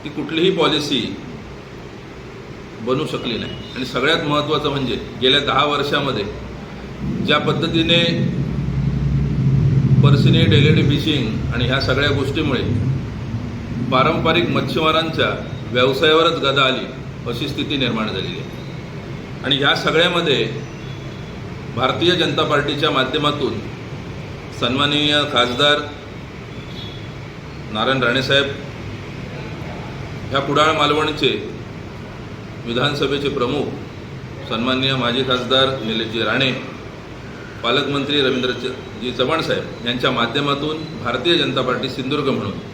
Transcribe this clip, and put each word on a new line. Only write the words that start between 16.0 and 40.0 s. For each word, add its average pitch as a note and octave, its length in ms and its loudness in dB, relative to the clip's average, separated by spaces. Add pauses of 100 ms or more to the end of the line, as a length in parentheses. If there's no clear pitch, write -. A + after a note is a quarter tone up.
गदा C3+ 280 2
आली, B2+ 240 2 (440)
अशी C#3 180 -4
स्थिती C#3 300 -2
निर्माण A2 300 0
झालेली F#2 200 -4
आहे. F2+ 220 -8 (960)
आणि C#3 120 0
ह्या C#3+ 180 2
सगळ्यामध्ये D#3+ 720 2 (1300)
भारतीय C3 360 2
जनता D#3+ 320 2
पार्टीच्या C#3+ 480 2
माध्यमातून C#3+ 640 0 (1040)
सन्माननीय D3 640 2 (120)
खासदार B2 440 4 (2000)
नारायण B2 300 2
राणेसाहेब, C3+ 420 4 (1800)
ह्या C3+ 100 0
कुडाळ D3 320 4
मालवणचे D3 840 2 (1080)
विधानसभेचे C3+ 640 0
प्रमुख B2+ 340 0 (840)
सन्माननीय C3 460 2
माजी B2 280 0
खासदार B2+ 600 2
निलेशजी A2 380 -2
राणे, A#2+ 300 2 (1120)
पालकमंत्री C#3 580 0
रवींद्रजी B2 880 -2
चव्हाण C3 300 0
साहेब - 460 -4
यांच्या B2+ 240 0